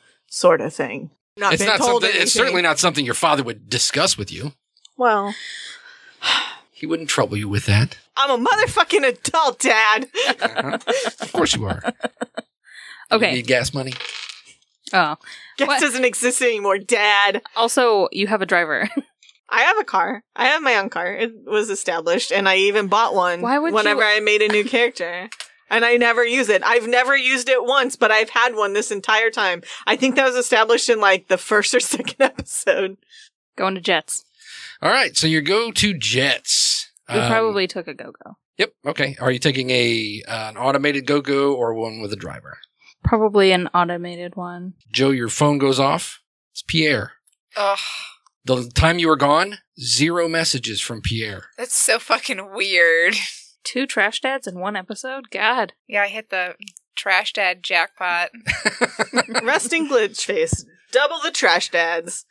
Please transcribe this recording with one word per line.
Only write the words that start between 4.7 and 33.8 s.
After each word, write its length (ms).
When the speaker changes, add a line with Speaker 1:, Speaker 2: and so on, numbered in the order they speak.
Speaker 1:
Well, 360
Speaker 2:
He 140
wouldn't 240
trouble 280
you 100
with 200
that. 300
Speaker 1:
I'm 240
a 40
motherfucking 640
adult, 520
Dad. 480
Speaker 2:
Uh-huh. 360
Of 120
course 220
you 100
are. 220
Speaker 3:
<laughs> 60
Okay. 180
Speaker 2:
You 80
need 100
gas 280
money? 180
Speaker 3:
Oh. 260
Speaker 1:
Gas 100
Speaker 3:
What? 140
Speaker 1:
doesn't 240
exist 360
anymore, 380
Dad. 640
Speaker 3:
Also, 560
you 140
have 160
a 60
driver. 420
<laughs> 300
Speaker 1:
I 140
have 140
a 60
car. 400
I 120
have 160
my 140
own 120
car. 240
It 180
was 240
established, 600
and 180
I 60
even 320
bought 260
one 280
Speaker 3:
Why 180
would 140
Speaker 1:
whenever 280
Speaker 3:
you 160
Speaker 1:
I 20
made 220
a 100
new 120
character. 680
And 160
I 120
never 280
use 240
it. 140
I've 240
never 280
used 340
it 140
once, 320
but 140
I've 220
had 240
one 180
this 160
entire 400
time. 320
I 100
think 200
that 100
was 100
established 540
in, 100
like, 280
the 100
first 380
or 40
<laughs> 20
second 380
episode. 800
Speaker 3:
Going 180
to 60